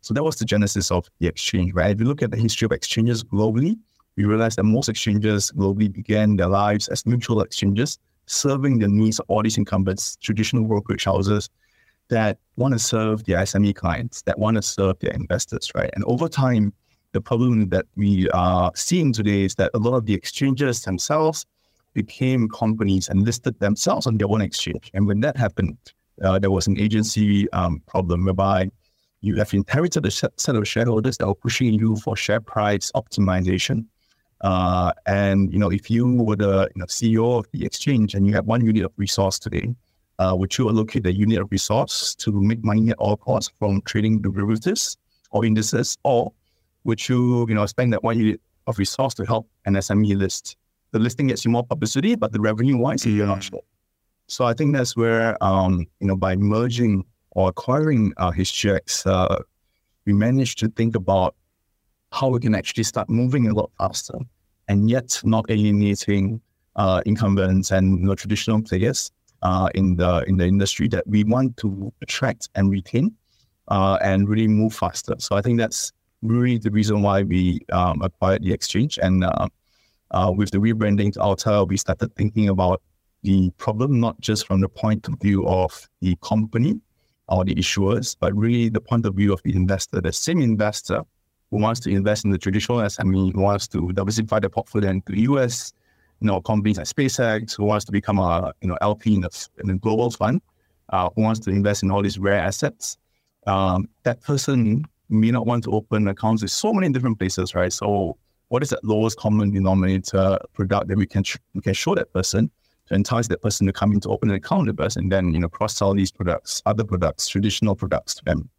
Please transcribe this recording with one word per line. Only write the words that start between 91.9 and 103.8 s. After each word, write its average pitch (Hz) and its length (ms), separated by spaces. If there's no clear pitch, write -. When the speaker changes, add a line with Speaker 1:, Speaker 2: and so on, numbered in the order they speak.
Speaker 1:
invest 101 340
in 101 60
the 95 80
traditional 104 420
S 101 180
M 95 160
E, 95 200
who 98 60
wants 98 280
to 87 240
diversify 107 480
their 98 100
portfolio - 400
into 98 300
U 135 180
S, 123 340
you 107 60
know, 98 140
companies 104 380
like 78 80
SpaceX, 117 680
who 104 80
wants 104 200
to - 80
become 101 260
a, 87 420
you 98 80
know, 87 120
L 104 140
P 107 200
in 92 100
a, 85 60
in 101 80
a 95 80
global 110 320
fund, 120 300
uh, 90 240
who 113 80
wants 110 180
to 101 100
invest 101 320
in 95 80
all 101 120
these 98 160
rare 98 220
assets. - 560
Um, 95 420